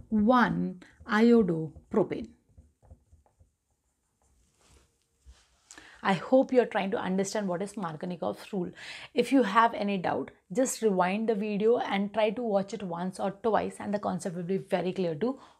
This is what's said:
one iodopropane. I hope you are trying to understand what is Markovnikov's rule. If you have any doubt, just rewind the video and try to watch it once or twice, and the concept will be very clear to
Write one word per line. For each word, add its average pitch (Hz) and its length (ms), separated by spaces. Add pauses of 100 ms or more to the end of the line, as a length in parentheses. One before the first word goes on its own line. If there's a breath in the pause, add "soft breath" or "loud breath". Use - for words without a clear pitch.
one 190 720 (260 loud breath)
iodopropane. 214 1200 (3750 loud breath)
I 196 100
hope 262 380
you 247 80
are 220 60
trying 196 240
to - 80
understand 190 480
what 175 160
is 202 120
Markovnikov's 180 760
rule. 180 200 (420 loud breath)
If 240 160
you 262 140
have 226 280
any 202 260
doubt, - 340 (200)
just 240 300
rewind 196 460
the 226 80
video 214 420
and 202 340
try 220 180
to 226 120
watch 196 320
it 220 80
once 180 380
or 196 100
twice, 190 480
and 208 160
the 208 60
concept 185 340
will 180 80
be 180 140
very 180 360
clear 175 220
to 240 240 (220 loud breath)